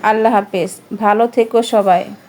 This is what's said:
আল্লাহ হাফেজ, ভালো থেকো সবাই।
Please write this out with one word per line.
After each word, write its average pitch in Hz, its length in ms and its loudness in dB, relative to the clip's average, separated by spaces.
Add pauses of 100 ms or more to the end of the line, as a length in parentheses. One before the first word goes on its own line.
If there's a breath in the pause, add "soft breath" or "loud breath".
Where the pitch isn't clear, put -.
আল্লাহ 220 300 2
হাফেজ, 196 380 -2 (240)
ভালো 208 320 0
থেকো 233 360 -2
সবাই। 202 640 0